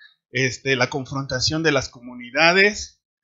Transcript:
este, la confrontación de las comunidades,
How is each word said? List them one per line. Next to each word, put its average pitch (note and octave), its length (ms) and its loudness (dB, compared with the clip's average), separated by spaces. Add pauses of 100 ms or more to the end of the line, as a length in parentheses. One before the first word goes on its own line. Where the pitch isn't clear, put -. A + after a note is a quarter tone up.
(320)
este, C3 460 -2
la B2+ 120 2
confrontación C3+ 760 -4
de D#3 100 2
las C3 160 0
comunidades, C#3 1120 0 (220)